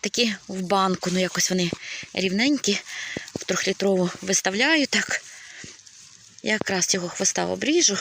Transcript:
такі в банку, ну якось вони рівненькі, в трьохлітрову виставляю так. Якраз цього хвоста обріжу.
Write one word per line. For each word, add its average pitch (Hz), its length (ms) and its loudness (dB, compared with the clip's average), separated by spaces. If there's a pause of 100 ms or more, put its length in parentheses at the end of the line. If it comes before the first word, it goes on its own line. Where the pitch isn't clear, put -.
такі 233 340 2 (140)
в 190 120 -6
банку, 185 520 2
ну 185 80 2
якось 180 300 0
вони 180 200 2 (420)
рівненькі, 202 680 2 (560)
в - 100 -6
трьохлітрову 185 680 0 (120)
виставляю 220 640 2
так. - 360 -2 (1200)
Якраз 208 440 0
цього 180 220 0
хвоста 180 380 0
обріжу. 202 540 2